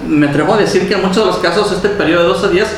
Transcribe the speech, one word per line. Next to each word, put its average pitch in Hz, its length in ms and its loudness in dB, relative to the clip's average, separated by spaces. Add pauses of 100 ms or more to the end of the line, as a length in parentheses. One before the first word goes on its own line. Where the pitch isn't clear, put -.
me 147 200 2
atrevo 143 260 0
a 220 40 2
decir 190 300 0
que 208 80 -2
en 190 60 -2
muchos 190 160 0
de 214 80 2
los 180 120 0
casos 190 340 -2
este 180 180 -2
periodo 165 340 0
de 170 60 2
doce 175 200 -2
días 190 180 2 (100)